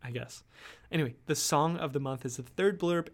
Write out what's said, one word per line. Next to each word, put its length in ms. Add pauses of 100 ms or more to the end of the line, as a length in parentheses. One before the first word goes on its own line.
I 60
guess. 340 (480)
Anyway, 240 (100)
the 80
song 440
of 140
the 80
month 240
is 120
the 60
third 360
blurb, 360